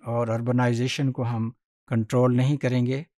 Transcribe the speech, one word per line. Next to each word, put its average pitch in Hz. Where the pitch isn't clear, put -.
और 117
अर्बनाइजेशन 123
को 127
हम 113
कंट्रोल 123
नहीं 135
करेंगे 127